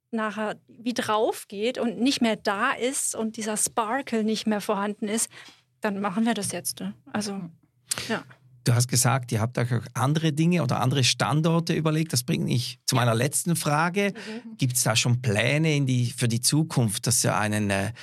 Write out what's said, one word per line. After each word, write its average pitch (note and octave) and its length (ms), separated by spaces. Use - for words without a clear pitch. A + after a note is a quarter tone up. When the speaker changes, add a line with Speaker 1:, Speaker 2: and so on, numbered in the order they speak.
Speaker 1:
nachher G#3+ 440
wie A#3 260
drauf A3+ 540
geht A3 300
und A3+ 200
nicht C4 220
mehr A3+ 160
da G#3+ 340
ist - 460
und A3 200
dieser G#3+ 200
Sparkle A3+ 680
nicht G#3+ 240
mehr G#3+ 140
vorhanden G#3 480
ist, A3 200
dann G3 200
machen G3+ 240
wir A#3 100
das G3+ 180
jetzt, - 260
ne? F#3+ 160
Also, G#3 280
ja. G#3+ 140
Speaker 2:
Du A#2+ 80
hast B2 140
gesagt, B2+ 420
ihr B2+ 120
habt B2 160
euch A#2+ 160
auch G#2 180
andere D3+ 400
Dinge E3 300
oder A#2+ 180
andere C3 240
Standorte D#3+ 680
überlegt. D#3 400
Das B2 80
bringt C#3+ 240
mich - 400
zu - 100
meiner A#2 180
letzten D3 420
Frage. F3 580
Speaker 1:
Mhm. A3+ 100
Speaker 2:
Gibt's B2 280
da A2+ 120
schon B2 240
Pläne C#3 560
in C#3+ 80
die, B2 260
für - 180
die A2+ 120
Zukunft, C#3+ 640
dass - 180
ihr G#2+ 120
einen, G#2+ 320
äh, G2 240